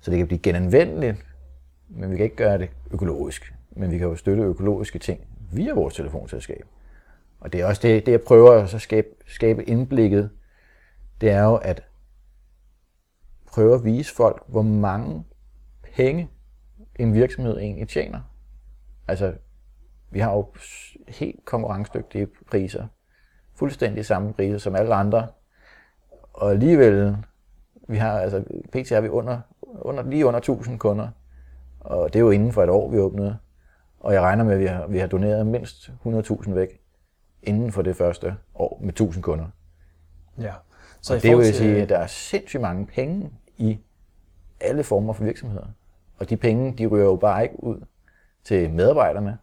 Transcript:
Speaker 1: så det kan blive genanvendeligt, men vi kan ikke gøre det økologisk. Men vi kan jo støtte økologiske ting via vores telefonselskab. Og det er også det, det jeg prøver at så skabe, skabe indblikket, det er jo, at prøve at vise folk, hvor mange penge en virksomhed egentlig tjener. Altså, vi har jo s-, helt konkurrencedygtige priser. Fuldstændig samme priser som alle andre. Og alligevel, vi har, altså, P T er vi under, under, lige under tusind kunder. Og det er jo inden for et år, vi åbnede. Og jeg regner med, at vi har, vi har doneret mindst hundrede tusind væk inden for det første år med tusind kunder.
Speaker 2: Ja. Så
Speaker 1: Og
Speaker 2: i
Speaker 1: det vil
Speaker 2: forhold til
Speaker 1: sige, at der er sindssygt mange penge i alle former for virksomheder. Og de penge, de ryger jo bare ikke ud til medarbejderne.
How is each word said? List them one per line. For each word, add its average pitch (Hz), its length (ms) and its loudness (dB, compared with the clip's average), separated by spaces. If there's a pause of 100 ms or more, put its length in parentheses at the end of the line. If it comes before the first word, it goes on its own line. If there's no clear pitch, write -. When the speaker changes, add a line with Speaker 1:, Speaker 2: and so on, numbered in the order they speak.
Speaker 1:
så - 100 -6
det 87 80 2
kan 87 80 0
blive 82 120 -4
genanvendeligt, 113 760 0 (720)
men 98 220 -10
vi 92 60 -4
kan 104 80 2
ikke 110 120 -4
gøre 104 220 2
det 90 120 -6 (200)
økologisk. 71 640 -6 (160)
Men 92 200 -6
vi 85 80 -2
kan 87 100 -2
jo 82 80 -4
støtte 101 260 0
økologiske 98 560 -2
ting - 220 -8 (320)
via 196 200 -4
vores 76 220 -2
telefonselskab. - 720 -12 (760)
Og 82 120 -12
det 90 80 -4
er 90 60 0
også - 160 -2
det, 110 240 4
det 123 60 4
jeg 117 80 4
prøver 120 320 10
at 104 160 6
så 110 100 -8
skabe, 107 300 0 (180)
skabe 110 380 0
indblikket, 113 680 2 (920)
det 110 100 4
er 101 120 4
jo, 110 120 6
at 92 280 -4 (1800)
prøve 113 160 8
at 120 100 -2
vise 117 300 -2
folk, - 320 2
hvor 110 160 -2
mange 107 600 -2 (720)
penge 147 340 -2 (680)
en 113 180 0
virksomhed 120 440 0
egentlig 104 300 -8
tjener. - 320 -6 (880)
Altså, 92 240 -4 (760)
vi 98 100 -4
har 110 120 0
jo 104 140 -2 (120)
s-, - 380 -20 (120)
helt - 360 -12
konkurrencedygtige 104 840 -6 (240)
priser. 98 360 -4 (680)
Fuldstændig 110 520 -4
samme 104 260 -2
priser 101 260 -4
som 98 180 -6
alle 110 180 2
andre. 104 320 0 (1080)
Og 101 180 -2
alligevel, 104 680 6 (720)
vi 110 80 -4
har, 107 240 -2
altså, 95 240 -2 (280)
P - 40 -6 (100)
T - 60 -4
er 107 80 2
vi 110 80 -4
under, 120 320 -4 (220)
under, 139 400 -10
lige 135 240 0
under 120 140 0
tusind 117 380 -6
kunder. 101 300 -2 (720)
Og 85 320 -4
det 107 60 2
er - 20 4
jo 117 100 6
inden 104 220 2
for 107 100 2
et 87 80 4
år, 101 200 2
vi 110 80 0
åbnede. 101 400 -2 (600)
Og - 120 -2
jeg 95 100 4
regner 101 220 2
med, 107 100 2
at 95 60 0
vi 95 60 0
har, 87 200 -6
vi 95 120 -4
har 92 80 -2
doneret 104 400 0
mindst - 440 -6 (100)
hundrede 113 220 -4
tusind 101 320 -6
væk 92 260 -4 (600)
inden 110 300 -2
for 98 100 -4
det 90 140 -2
første 87 400 -4 (180)
år - 280 -6
med 92 100 -6
tusind 87 320 -4
kunder. 80 220 -4 (920)
Speaker 2:
Ja. 104 120 -10 (480)
Så - 120 -6
Speaker 1:
Og 123 60 0
Speaker 2:
i - 20 -2
Speaker 1:
det 110 80 4
vil - 20 8
Speaker 2:
forhold 120 160 8
til 107 80 4
Speaker 1:
sige, 104 280 2
at 104 60 -2
der 95 100 2
er 85 80 -2
sindssygt - 540 -8
mange 98 260 -4
penge 156 440 -6 (300)
i 110 180 -2 (840)
alle 135 220 -2
former 104 300 -2
for 107 120 -6
virksomheder. 110 420 -8 (520)
Og 95 120 -8
de 117 60 0
penge, 123 420 0
de 110 80 0
ryger 104 180 4
jo 95 120 4
bare 101 260 2
ikke - 220 -6
ud 117 160 -8 (640)
til 87 260 0
medarbejderne. 101 720 0